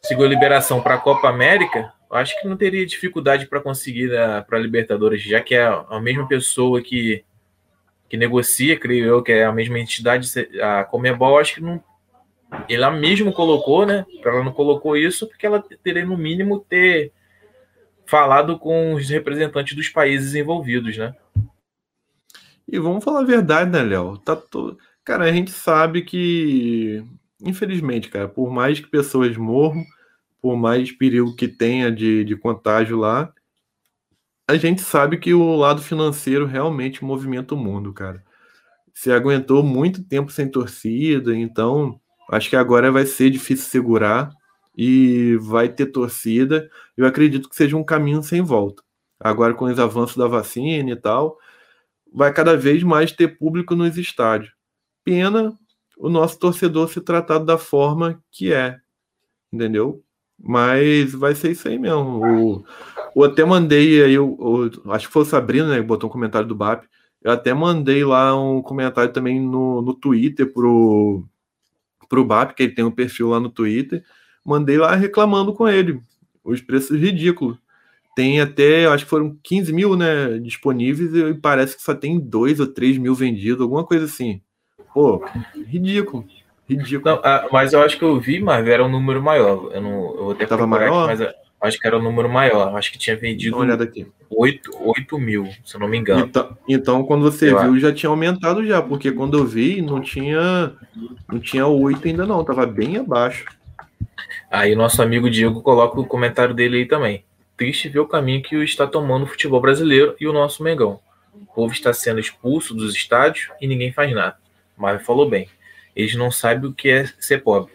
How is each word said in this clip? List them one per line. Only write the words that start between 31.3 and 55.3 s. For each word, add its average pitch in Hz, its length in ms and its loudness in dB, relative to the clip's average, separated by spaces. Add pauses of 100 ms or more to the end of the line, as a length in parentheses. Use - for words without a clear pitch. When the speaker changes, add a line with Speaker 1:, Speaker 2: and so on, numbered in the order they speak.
Speaker 2:
que 123 140 -4
tenha 123 420 0
de, 110 340 0
de 104 120 -4
contágio 110 600 -2
lá, 117 340 -2 (1160)
a 151 80 2
gente 170 240 0
sabe 151 380 0
que 175 160 0
o 165 220 4
lado 147 260 2
financeiro 147 640 -2
realmente 135 580 -6
movimenta 131 500 -6
o 143 40 -6
mundo, 101 340 -8
cara. 95 300 -14 (720)
Você - 180 -4
aguentou 131 520 2
muito 151 420 -2
tempo 143 260 -6
sem 139 180 -6
torcida, 123 880 -2
então 117 640 -2 (300)
acho 110 180 -2
que - 80 0
agora 123 340 4
vai 135 140 4
ser 135 240 2
difícil 131 380 -2
segurar 117 680 0 (460)
e 123 640 4
vai 117 260 0
ter 135 180 -2
torcida. 135 840 -2 (260)
Eu 127 100 4
acredito 135 440 2
que - 60 -16
seja 147 200 2
um 156 80 -4
caminho 151 380 0
sem 170 180 -2
volta. 110 420 -2 (380)
Agora, 113 320 0
com 127 140 -4
os 123 120 -2
avanços 117 380 -2
da 123 100 0
vacina 127 640 -4
e 117 60 -6
tal, 131 400 -2 (800)
vai 143 180 4
cada 160 240 4
vez 143 260 2
mais 160 280 2
ter 165 280 0
público 175 360 -4
nos 170 220 -2
estádios. 113 560 -2 (500)
Pena 208 540 0 (400)